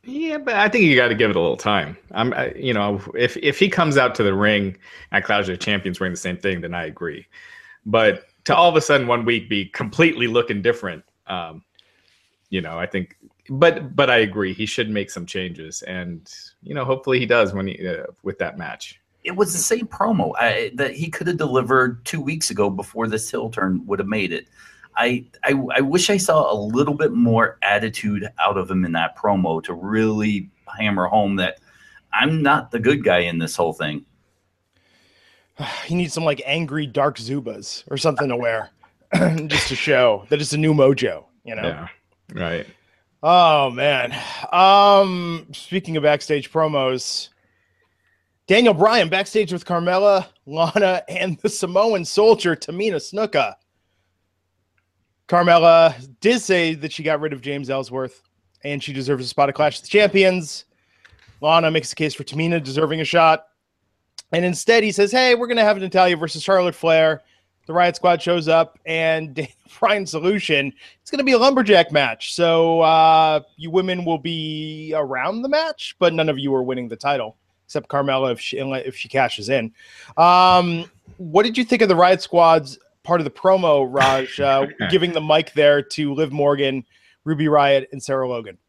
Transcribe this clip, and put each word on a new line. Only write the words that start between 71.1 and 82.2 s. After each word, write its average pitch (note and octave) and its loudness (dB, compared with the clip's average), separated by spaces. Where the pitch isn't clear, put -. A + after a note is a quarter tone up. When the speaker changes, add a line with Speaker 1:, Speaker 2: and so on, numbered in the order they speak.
Speaker 3:
gonna C#4 -2
be C4 4
a A#3+ 4
lumberjack G#3+ 4
match. C3 -2
So, E3 2
uh, D#3+ 6
you D#3+ -12
women F3+ -2
will E3 -2
be D#3 -8
around D3+ -4
the C4+ -6
match, D#4 -4
but E3+ 4
none D#3+ 0
of C3+ -2
you C#3 -2
are B2+ 0
winning B2+ -6
the A2+ -12
title, C3 -6
except - -10
Carmella C3+ -2
if A2+ -6
she, - -8
if C3 -8
she - -14
cashes A#2 -2
in. A#2+ -2
Um, F3 4
what F3+ 2
did A3+ -2
you B3 0
think A#3 0
of G#3+ 4
the F3+ 4
Riot F3+ 6